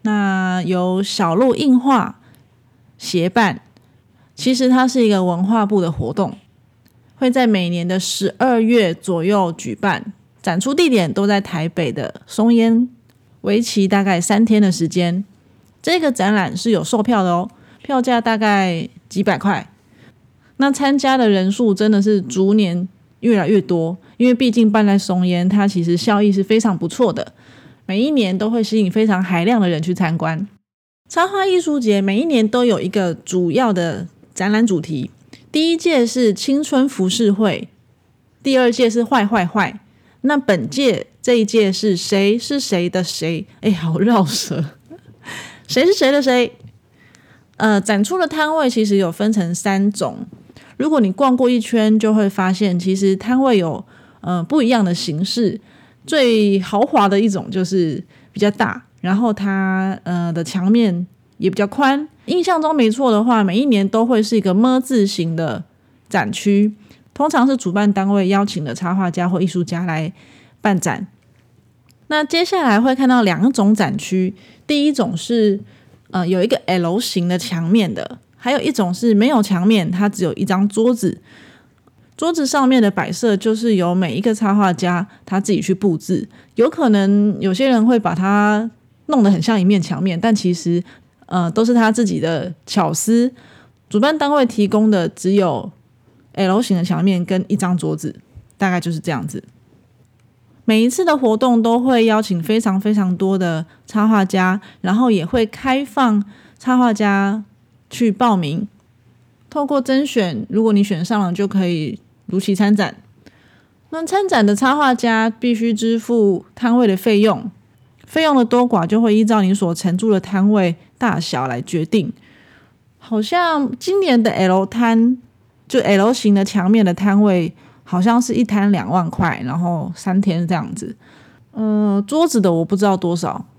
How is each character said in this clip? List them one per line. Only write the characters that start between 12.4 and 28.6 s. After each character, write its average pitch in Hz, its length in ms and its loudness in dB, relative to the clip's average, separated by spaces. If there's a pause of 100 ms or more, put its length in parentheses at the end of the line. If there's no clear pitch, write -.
烟， 226 360 2 (520)
为 202 200 0
期 202 260 0
大 196 160 2
概 185 160 0
三 208 240 2
天 214 180 4
的 196 80 4
时 170 180 -2
间。 175 360 -2 (580)
这 339 160 0
个 311 140 0
展 208 220 0
览 185 240 -2
是 233 140 -2
有 165 120 0
售 214 180 -2
票 214 220 0
的 180 60 0
哦， 175 200 -2 (340)
票 262 180 -2
价 247 180 0
大 226 160 -2
概 196 540 0 (180)
几 - 160 -4
百 180 140 0
块。 - 340 -2 (840)
那 277 120 0
参 277 280 0
加 262 180 2
的 240 140 2
人 190 200 2
数 208 240 2
真 214 180 2
的 202 100 4
是 208 180 2
逐 190 360 0
年 180 340 0 (300)
越 233 180 2
来 156 100 0
越 202 140 4
多， 170 340 -2 (220)
因 240 80 2
为 254 80 4
毕 240 160 2
竟 220 220 2
办 214 120 2
在 202 140 4
松 180 300 0
烟， 180 200 0
它 196 200 2
其 185 160 -2
实 170 120 0
效 208 280 0
益 208 80 4
是 196 120 0
非 220 160 2
常 214 160 0
不 170 120 -6
错 226 260 0
的， - 200 -8 (520)
每 196 160 -2
一 285 80 0
年 214 260 0
都 208 140 -2
会 226 140 0